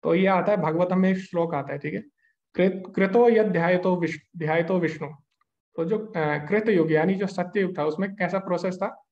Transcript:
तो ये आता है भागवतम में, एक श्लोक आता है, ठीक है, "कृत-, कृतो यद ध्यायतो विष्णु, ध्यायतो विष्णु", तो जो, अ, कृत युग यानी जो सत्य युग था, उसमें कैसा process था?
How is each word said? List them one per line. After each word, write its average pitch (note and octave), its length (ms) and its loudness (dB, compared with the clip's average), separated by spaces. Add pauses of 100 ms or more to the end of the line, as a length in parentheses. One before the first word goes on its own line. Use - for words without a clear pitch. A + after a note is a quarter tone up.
तो E3 120 2
ये F#3 120 2
आता F#3+ 260 2
है G3 60 2
भागवतम F3 400 0
में, F#3 120 4
एक F#3+ 60 2
श्लोक E3+ 380 -4
आता C#3 180 -4
है, C#3 60 -8
ठीक D3+ 160 -8
है, A3 100 -6 (500)
"कृत-, - 420 0
कृतो G3 320 4
यद A3 180 4
ध्यायतो F3+ 500 2
विष्णु, E3 420 -6
ध्यायतो E3+ 400 0
विष्णु", D#3 320 -4 (680)
तो E3 80 -2
जो, G#3+ 220 -2
अ, - 100 -16
कृत D#3 520 0
युग E3 240 4
यानी D#3+ 220 4
जो F#3+ 120 -2
सत्य F3+ 340 -4
युग F3 180 -2
था, D3 60 0
उसमें F#3+ 300 -2
कैसा F3+ 240 -2
process F3+ 380 -4
था? G3 360 -6